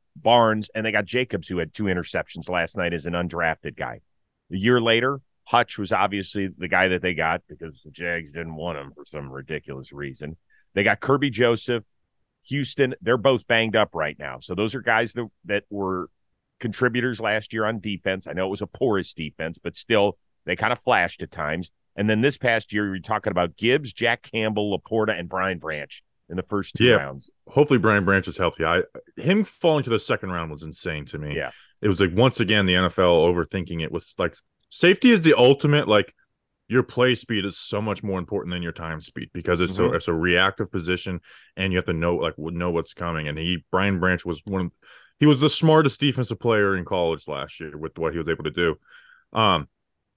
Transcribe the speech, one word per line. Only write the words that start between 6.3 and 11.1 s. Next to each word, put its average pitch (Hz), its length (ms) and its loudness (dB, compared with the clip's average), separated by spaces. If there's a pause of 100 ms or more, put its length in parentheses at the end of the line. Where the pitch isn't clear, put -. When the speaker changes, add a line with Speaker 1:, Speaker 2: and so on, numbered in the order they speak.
Speaker 1:
the 90 100 -8
guy 92 200 4
that 90 160 0
they 92 100 -2
got 80 340 -2
because 78 360 -16
the 78 80 -20
Jags 85 400 -8
didn't 82 240 -10
want 80 240 -8
him 69 160 -16
for 71 100 -20
some 71 240 -12
ridiculous 67 640 -12
reason. 71 440 -12 (380)
They 98 80 0
got 104 200 0
Kerby 135 300 0